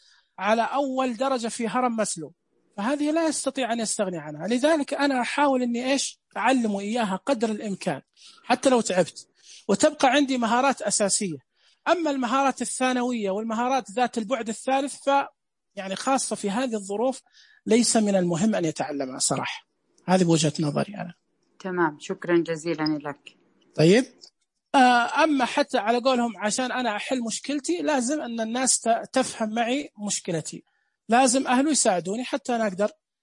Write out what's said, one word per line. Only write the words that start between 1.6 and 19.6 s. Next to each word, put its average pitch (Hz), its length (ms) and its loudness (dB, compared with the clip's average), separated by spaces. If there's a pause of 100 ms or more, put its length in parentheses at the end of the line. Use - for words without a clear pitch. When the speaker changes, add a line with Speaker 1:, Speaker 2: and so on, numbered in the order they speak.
Speaker 1:
هرم 247 280 -2
ماسلو، 165 360 -6 (440)
فهذه 285 340 -2
لا 330 160 0
يستطيع 269 460 -2
أن 233 80 -4
يستغني 190 380 -4
عنها. 151 300 -10
لذلك 277 460 2
أنا 277 260 0
أحاول 269 420 2
أني 247 300 -2
إيش - 280 -4 (160)
أعلمه 226 440 2
إياها 202 460 -2
قدر 233 240 0
الإمكان 190 500 -4 (440)
حتى - 260 2
لو 247 100 4
تعبت، - 480 -2 (400)
وتبقى 285 400 4
عندي 262 300 2
مهارات 240 440 2
أساسية. 196 560 0 (500)
أما 330 220 2
المهارات 269 520 0
الثانوية 247 680 -2
والمهارات 226 600 -2
ذات 240 280 -2
البعد 226 300 -4
الثالث 262 460 -2
ف-، 277 320 0 (500)
يعني 190 200 -8
خاصة 262 400 -2
في 202 140 -4
هذه 233 240 -2
الظروف 214 480 -4 (440)
ليس 226 300 4
من 202 200 4
المهم 180 380 2
أن 180 100 0
يتعلمها 143 540 -4
صراحة. - 480 -4 (400)